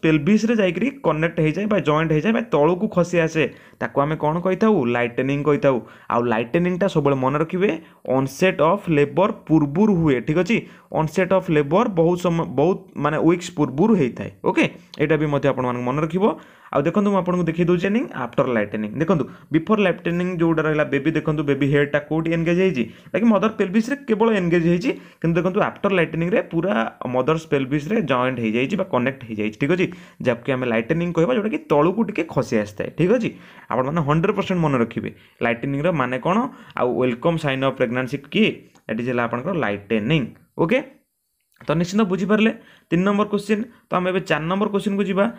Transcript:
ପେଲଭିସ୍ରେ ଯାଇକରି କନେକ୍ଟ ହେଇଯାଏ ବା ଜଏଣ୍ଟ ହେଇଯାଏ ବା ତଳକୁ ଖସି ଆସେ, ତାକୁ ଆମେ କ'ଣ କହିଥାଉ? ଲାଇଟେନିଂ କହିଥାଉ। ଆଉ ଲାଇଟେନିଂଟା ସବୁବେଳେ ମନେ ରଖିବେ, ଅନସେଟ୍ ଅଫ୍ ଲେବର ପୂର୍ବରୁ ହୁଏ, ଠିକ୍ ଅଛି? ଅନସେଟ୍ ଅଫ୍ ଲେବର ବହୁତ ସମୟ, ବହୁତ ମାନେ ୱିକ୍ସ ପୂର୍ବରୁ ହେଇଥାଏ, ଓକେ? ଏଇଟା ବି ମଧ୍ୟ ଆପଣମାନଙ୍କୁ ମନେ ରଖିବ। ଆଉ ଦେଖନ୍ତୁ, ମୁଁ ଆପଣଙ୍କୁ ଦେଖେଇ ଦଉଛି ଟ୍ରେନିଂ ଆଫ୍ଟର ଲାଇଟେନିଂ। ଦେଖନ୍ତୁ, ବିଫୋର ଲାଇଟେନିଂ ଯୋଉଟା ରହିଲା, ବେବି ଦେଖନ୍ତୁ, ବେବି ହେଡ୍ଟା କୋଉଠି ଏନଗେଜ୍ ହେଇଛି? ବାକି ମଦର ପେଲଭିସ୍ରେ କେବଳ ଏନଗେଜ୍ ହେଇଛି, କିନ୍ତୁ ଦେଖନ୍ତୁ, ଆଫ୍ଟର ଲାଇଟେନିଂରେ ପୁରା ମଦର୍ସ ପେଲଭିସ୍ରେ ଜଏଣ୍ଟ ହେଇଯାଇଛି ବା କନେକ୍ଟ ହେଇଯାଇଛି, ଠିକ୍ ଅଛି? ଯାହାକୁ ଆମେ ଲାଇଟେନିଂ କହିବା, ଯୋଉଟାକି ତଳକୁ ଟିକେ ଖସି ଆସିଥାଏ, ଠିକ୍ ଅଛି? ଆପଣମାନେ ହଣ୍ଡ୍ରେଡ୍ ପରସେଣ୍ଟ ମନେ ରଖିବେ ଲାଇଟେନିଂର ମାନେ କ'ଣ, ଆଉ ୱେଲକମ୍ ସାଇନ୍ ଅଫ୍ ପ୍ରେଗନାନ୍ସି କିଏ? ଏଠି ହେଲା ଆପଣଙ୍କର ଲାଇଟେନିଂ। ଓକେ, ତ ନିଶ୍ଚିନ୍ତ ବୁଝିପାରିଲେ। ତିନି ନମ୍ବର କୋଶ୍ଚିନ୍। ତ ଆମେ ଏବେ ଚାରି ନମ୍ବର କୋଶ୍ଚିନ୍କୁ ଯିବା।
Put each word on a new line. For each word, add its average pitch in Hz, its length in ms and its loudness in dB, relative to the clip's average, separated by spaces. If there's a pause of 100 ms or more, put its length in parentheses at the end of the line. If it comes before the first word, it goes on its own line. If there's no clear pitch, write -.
ପେଲଭିସ୍ରେ 190 520 2
ଯାଇକରି 185 320 0 (160)
କନେକ୍ଟ 160 360 0
ହେଇଯାଏ 160 260 0
ବା 208 140 0
ଜଏଣ୍ଟ 151 320 0
ହେଇଯାଏ 156 220 2
ବା 127 80 0
ତଳକୁ 165 460 2
ଖସି 180 320 0
ଆସେ, 160 240 0 (360)
ତାକୁ 117 220 -6
ଆମେ 151 140 -2
କ'ଣ 156 240 -2
କହିଥାଉ? 190 360 2 (200)
ଲାଇଟେନିଂ 131 480 -2
କହିଥାଉ। 139 340 2 (320)
ଆଉ 120 140 0
ଲାଇଟେନିଂଟା 170 640 0
ସବୁବେଳେ 139 320 0
ମନେ 131 200 0
ରଖିବେ, 165 300 -2 (460)
ଅନସେଟ୍ 147 460 0
ଅଫ୍ 175 280 0
ଲେବର 143 400 2 (180)
ପୂର୍ବରୁ 156 480 4
ହୁଏ, 156 260 2
ଠିକ୍ 156 180 0
ଅଛି? 185 180 2 (380)
ଅନସେଟ୍ 175 380 0
ଅଫ୍ 180 180 2
ଲେବର 151 340 2 (140)
ବହୁତ 175 200 4
ସମୟ, 170 280 0
ବହୁତ 156 320 0 (160)
ମାନେ 147 220 -2
ୱିକ୍ସ 170 400 2
ପୂର୍ବରୁ 147 380 2
ହେଇଥାଏ, 117 360 -2 (160)
ଓକେ? 302 160 2 (360)
ଏଇଟା 147 180 2
ବି 156 80 0
ମଧ୍ୟ 143 260 0
ଆପଣମାନଙ୍କୁ 123 320 -2
ମନେ 127 180 -2
ରଖିବ। 170 240 0 (480)
ଆଉ 143 80 2
ଦେଖନ୍ତୁ, 196 300 2
ମୁଁ 196 80 2
ଆପଣଙ୍କୁ 180 240 0
ଦେଖେଇ 170 220 0
ଦଉଛି 175 220 2
ଟ୍ରେନିଂ 233 280 0
ଆଫ୍ଟର 123 320 -2
ଲାଇଟେନିଂ। 107 520 -2
ଦେଖନ୍ତୁ, 160 260 2 (260)
ବିଫୋର 160 280 2
ଲାଇଟେନିଂ 180 580 -2
ଯୋଉଟା 165 240 2
ରହିଲା, 151 220 0
ବେବି 139 280 -2
ଦେଖନ୍ତୁ, 151 320 -2
ବେବି 139 280 0
ହେଡ୍ଟା 143 280 2
କୋଉଠି 160 320 -2
ଏନଗେଜ୍ 165 280 0
ହେଇଛି? 170 240 2 (300)
ବାକି 202 120 0
ମଦର 214 240 4
ପେଲଭିସ୍ରେ 220 460 -2
କେବଳ 220 360 0
ଏନଗେଜ୍ 175 360 2
ହେଇଛି, 180 240 0 (300)
କିନ୍ତୁ 165 200 0
ଦେଖନ୍ତୁ, 185 180 0
ଆଫ୍ଟର 175 320 -2
ଲାଇଟେନିଂରେ 170 500 0
ପୁରା 180 340 -2 (320)
ମଦର୍ସ 127 380 0
ପେଲଭିସ୍ରେ 147 560 -2
ଜଏଣ୍ଟ 127 380 0
ହେଇଯାଇଛି 117 360 0
ବା - 80 -2
କନେକ୍ଟ 127 420 -2
ହେଇଯାଇଛି, 107 340 -6
ଠିକ୍ 143 120 0
ଅଛି? 175 160 0 (340)
ଯାହାକୁ 139 300 -2
ଆମେ 127 160 -2
ଲାଇଟେନିଂ 160 440 0
କହିବା, 170 220 2
ଯୋଉଟାକି 220 240 -2
ତଳକୁ 165 460 2
ଟିକେ 294 260 -4
ଖସି 127 280 -2
ଆସିଥାଏ, - 400 -4
ଠିକ୍ 175 140 2
ଅଛି? 226 180 0 (400)
ଆପଣମାନେ 135 320 -2
ହଣ୍ଡ୍ରେଡ୍ 160 340 2
ପରସେଣ୍ଟ 180 260 -2
ମନେ 147 160 2
ରଖିବେ 113 320 -2 (320)
ଲାଇଟେନିଂର 139 500 -2
ମାନେ 131 280 -2
କ'ଣ, 170 180 0 (380)
ଆଉ 123 120 0 (140)
ୱେଲକମ୍ 127 360 0
ସାଇନ୍ 135 260 -2
ଅଫ୍ 135 120 0
ପ୍ରେଗନାନ୍ସି 127 420 -2 (140)
କିଏ? 196 180 2 (400)
ଏଠି 113 140 -4
ହେଲା 123 200 0
ଆପଣଙ୍କର 123 320 -4
ଲାଇଟେନିଂ। 110 720 -2 (320)
ଓକେ, 214 400 -2 (680)
ତ - 40 0
ନିଶ୍ଚିନ୍ତ 175 320 0
ବୁଝିପାରିଲେ। 202 480 2 (380)
ତିନି 170 140 2
ନମ୍ବର 208 240 2
କୋଶ୍ଚିନ୍। 208 360 -2
ତ - 320 -8
ଆମେ 180 140 0
ଏବେ 185 100 0
ଚାରି 156 260 -2
ନମ୍ବର 196 220 0
କୋଶ୍ଚିନ୍କୁ 202 360 -2
ଯିବା। 196 220 0 (140)